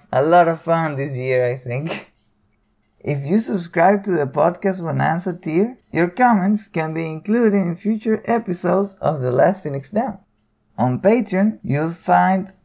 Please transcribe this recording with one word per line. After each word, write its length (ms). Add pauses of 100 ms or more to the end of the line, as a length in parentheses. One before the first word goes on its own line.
(120)
a 100
lot 240
of 160
fun 320
this 220
year, 340
I 60
think. 560 (880)
If 260
you 140
subscribe 640
to 80
the 140
Podcast 520
Bonanza 540
tier, 460 (120)
your 200
comments 580
can 260
be 160
included 460
in 180
future 520
episodes 720
of 200
The 120
Last 320
Phoenix 260
Down. 280 (600)
On 220
Patreon, 640
you'll 260
find 640 (120)